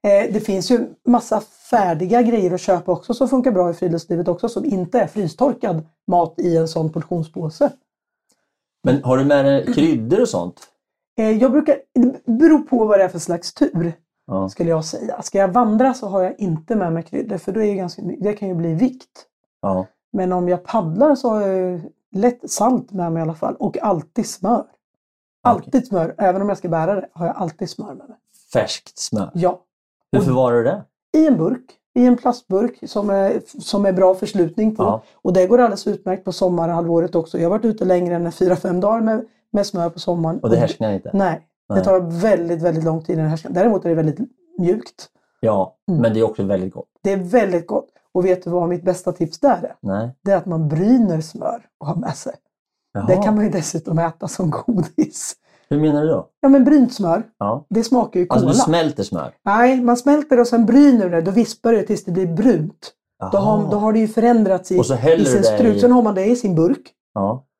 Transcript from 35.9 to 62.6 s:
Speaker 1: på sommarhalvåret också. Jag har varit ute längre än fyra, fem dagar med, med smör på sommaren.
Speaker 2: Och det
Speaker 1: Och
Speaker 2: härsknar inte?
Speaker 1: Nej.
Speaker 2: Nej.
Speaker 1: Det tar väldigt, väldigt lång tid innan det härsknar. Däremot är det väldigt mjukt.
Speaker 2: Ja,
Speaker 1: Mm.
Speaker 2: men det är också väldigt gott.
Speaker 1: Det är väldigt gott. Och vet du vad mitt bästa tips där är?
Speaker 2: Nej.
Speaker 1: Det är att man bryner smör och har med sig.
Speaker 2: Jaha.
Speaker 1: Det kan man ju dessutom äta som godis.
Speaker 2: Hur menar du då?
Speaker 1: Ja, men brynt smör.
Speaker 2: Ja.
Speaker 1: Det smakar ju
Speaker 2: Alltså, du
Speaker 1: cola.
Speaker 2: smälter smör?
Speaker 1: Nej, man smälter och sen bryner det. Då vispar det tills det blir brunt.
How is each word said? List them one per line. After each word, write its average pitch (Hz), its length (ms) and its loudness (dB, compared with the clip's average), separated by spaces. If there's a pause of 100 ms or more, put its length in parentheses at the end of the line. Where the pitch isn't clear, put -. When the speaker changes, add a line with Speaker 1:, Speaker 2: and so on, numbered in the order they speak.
Speaker 1:
på 190 60 -6
sommarhalvåret 170 840 -2
också. 165 220 -4
Jag 170 80 0
har 170 40 0
varit 214 160 -2
ute 214 200 -2
längre 180 300 0
än 170 160 -4
fyra, 180 240 0
fem 180 240 -4
dagar 220 220 0
med, 220 240 -2 (260)
med 202 140 -2
smör 170 240 -4
på 170 100 -14
sommaren. 165 400 -4
Speaker 2:
Och 117 100 -4
det - 60 4
Speaker 1:
Och - 60 2
Speaker 2:
härsknar 110 300 -2
inte? - 220 -6
Speaker 1:
Nej. 180 340 -2 (220)
Speaker 2:
Nej. 196 100 0
Speaker 1:
Det 185 60 0
tar 190 140 4
väldigt, 170 600 -2
väldigt 165 220 0
lång 160 200 -2
tid 175 100 -6
innan 160 100 -2
det 156 60 0
härsknar. 160 220 -6
Däremot 190 340 2
är 175 40 -2
det 165 60 2
väldigt 156 240 -2 (400)
mjukt. 190 500 -4 (300)
Speaker 2:
Ja, 101 360 0 (140)
Speaker 1:
Mm. 165 120 0
Speaker 2:
men 113 120 2
det 110 60 0
är 113 40 4
också 104 200 -2
väldigt 95 300 -4
gott. - 140 -16 (160)
Speaker 1:
Det 196 100 -2
är 196 40 -2
väldigt 180 500 0
gott. - 200 -6 (240)
Och 180 140 0
vet 180 180 0
du 175 60 -8
vad 175 200 -2
mitt 175 140 -6
bästa 180 280 -4
tips 165 280 -6
där 226 240 2
är? - 180 -10
Speaker 2:
Nej. 101 280 -4 (140)
Speaker 1:
Det 196 80 0
är 196 60 4
att 190 80 -4
man 160 220 -2
bryner 185 540 2
smör - 440 -8 (120)
och 143 100 -12
har 165 80 -4
med - 200 -6
sig. - 180 -12 (600)
Speaker 2:
Jaha. 101 140 -6
Speaker 1:
Det 185 80 4
kan 208 200 2
man 208 80 2
ju 208 60 0
dessutom 160 500 -4
äta 165 280 -4
som 170 240 -4
godis. - 840 -4 (340)
Speaker 2:
Hur 147 100 0
menar 151 220 2
du 156 60 0
då? 123 200 -2 (140)
Speaker 1:
Ja, 277 80 4
men 269 140 8
brynt 269 300 4
smör. 180 300 -2 (140)
Speaker 2:
Ja. 104 320 -4
Speaker 1:
Det 226 140 0
smakar 226 360 0
ju 180 100 0
Speaker 2:
Alltså, 202 180 2
du 139 60 2
Speaker 1:
cola. 254 100 4
Speaker 2:
smälter 160 400 0
smör? 80 280 -6 (140)
Speaker 1:
Nej, 247 360 2
man 240 160 2
smälter 285 420 2
och 240 80 4
sen 233 180 2
bryner 240 440 6
det. 170 120 0
Då 180 100 -2
vispar 226 420 0
det 208 100 2
tills 214 220 -4
det 190 60 -6
blir 185 160 -2
brunt. 170 640 0 (380)